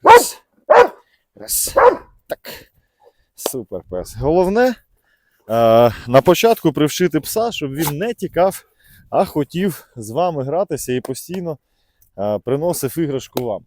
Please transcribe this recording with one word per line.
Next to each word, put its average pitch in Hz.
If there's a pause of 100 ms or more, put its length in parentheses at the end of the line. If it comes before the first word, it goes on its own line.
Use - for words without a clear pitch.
Раз. - (920)
Раз. - (520)
Так. - (960)
Супер, -
пес. 90
Головне, 185
е, 240 (1300)
на 131
початку 180
привчити 151
пса, 226
щоб 139
він 147
не 220
тікав, 180 (460)
а 175
хотів 165
з 110
вами 151
гратися 147
і 127
постійно, 170 (600)
е, 104
приносив 143
іграшку 135
вам. 101